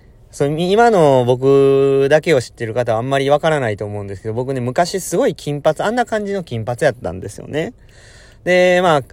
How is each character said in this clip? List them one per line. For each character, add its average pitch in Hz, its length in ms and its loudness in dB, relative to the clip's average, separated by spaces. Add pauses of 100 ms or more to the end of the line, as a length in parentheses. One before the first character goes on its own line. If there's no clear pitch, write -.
(300)
そ - 160 -2
の、 151 120 -4
今 202 320 2
の 143 340 4
僕 139 840 2
だ 151 100 4
け 165 140 0
を 123 80 2
知 - 60 -14
っ - 40 -20
て 117 140 -8
る 110 80 -8
方 120 180 -2
は 110 60 0
あ - 20 -2
ん 127 80 -6
ま 139 100 0
り 139 120 -2
わ 147 100 4
か 165 80 -2
ら 156 120 0
な 120 100 -2
い 101 80 -6
と 107 80 -8
思 104 160 -10
う - 20 -12
ん - 20 -12
で 101 80 -12
す 95 60 -16
け 110 80 -10
ど、 110 60 -6
僕 127 180 -6
ね、 135 80 -4
昔 170 400 -2
す - 160 -6
ご 262 100 0
い 185 80 -2
金 143 280 -8
髪、 156 200 0
あ 175 60 -2
ん 214 60 -2
な 247 100 0
感 214 220 -4
じ 196 80 -4
の 190 100 -6
金 113 220 -8
髪 123 180 -4
や 143 60 2
っ 117 40 -2
た 117 180 -8
ん 92 80 -12
で - 100 -10
す - 80 -16
よ - 100 -16
ね。 165 240 -6 (720)
で、 180 380 4
ま 170 140 4
あ、 139 60 0 (100)